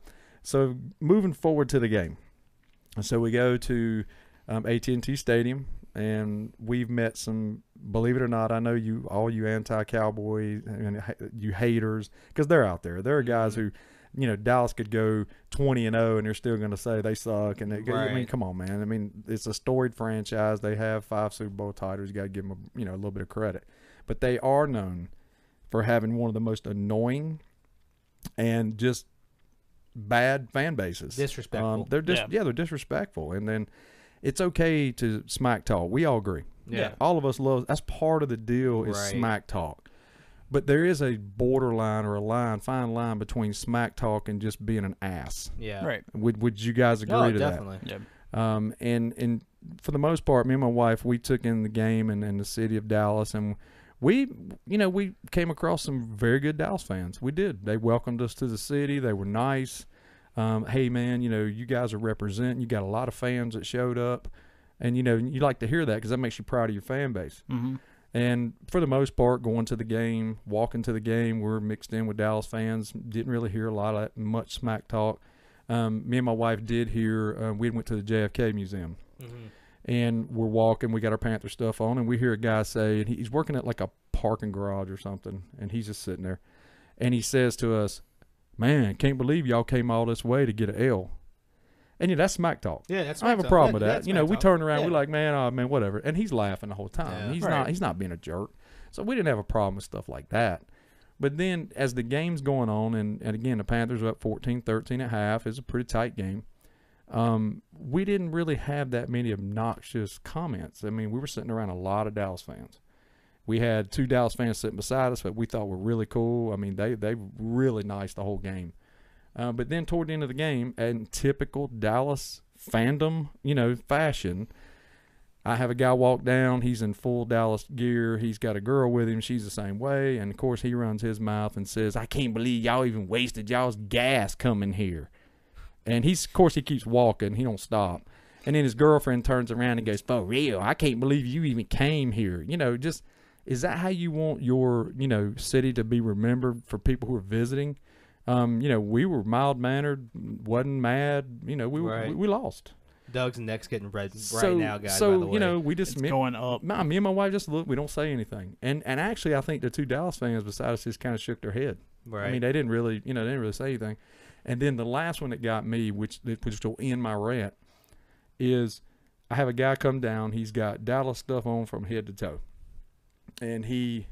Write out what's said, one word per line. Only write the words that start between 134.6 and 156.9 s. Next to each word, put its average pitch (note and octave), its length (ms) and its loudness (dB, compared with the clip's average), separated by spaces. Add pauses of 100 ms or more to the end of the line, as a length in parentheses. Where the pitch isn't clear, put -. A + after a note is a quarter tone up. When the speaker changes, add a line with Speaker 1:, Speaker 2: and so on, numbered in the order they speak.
Speaker 1:
here." F#2+ 360 -4 (760)
And A#2 180 2
he's, F3 220 4
of - 80 -12
course, F3+ 220 8
he D#3 60 0
keeps B2+ 240 -2
walking. A2+ 500 4
He A#2 100 0
don't A2+ 160 -4
stop. G2+ 480 0 (360)
And D3 120 4
then D3 80 6
his B2 80 2
girlfriend C3+ 500 6
turns B2 280 2
around A#2+ 260 2
and A2+ 100 -2
goes, G#2 140 0
"For A#2+ 200 0
real, A2+ 380 0
I G#2+ 140 2
can't C3+ 260 2
believe C#3 260 2
you D3 200 -2
even A#2 200 0
came C#3 460 2
here." G2 300 0
You G2+ 160 -4
know, B2+ 180 2
just, D3 280 -4 (420)
is B2 160 -2
that E3+ 160 -2
how F3 100 0
you F3 240 -2
want D#3 300 0
your, B2 560 2
you C3+ 100 0
know, G#2 300 2
city C3 360 2
to A#2 120 0
be A#2 160 2
remembered A#2 640 0
for - 120 -6
people B2 300 0
who B2+ 80 -2
are G#2+ 60 -2
visiting? B2 560 -2 (520)
Um, A#2+ 300 4
you C3+ 80 2
know, A#2 140 4
we A2 240 2
were D#3+ 180 0
mild-mannered, C3 920 0
wasn't A#2+ 680 -2
mad. C3+ 640 0
You C3 100 -4
know, A#2+ 140 -2
we D3 100 -2
were, C3+ 120 -2
Speaker 2:
Right. A2 180 -4
Speaker 1:
we, D#3 60 -4
we F#3+ 120 0
lost. - 460 -2 (360)
Speaker 2:
Doug's B2 300 -2
neck's A2 280 -6
getting G2+ 220 -6
red G2 220 -4
right F#2+ 80 -14
Speaker 1:
So, A2+ 380 2
Speaker 2:
now, G#2+ 200 0
guys, G3 200 -2
Speaker 1:
so, G3+ 160 8
Speaker 2:
by F#3+ 60 8
the F3 80 0
way. G3 80 -4
Speaker 1:
you G#3+ 40 4
know, F3 200 4
we D#3 160 0
just F3 180 -2
Speaker 3:
It's C#3 80 -4
Speaker 1:
me, C#3+ 80 0
Speaker 3:
going C3 260 2
up. B2 260 -2
Speaker 1:
nah, F#3+ 220 -2
me D#3+ 140 2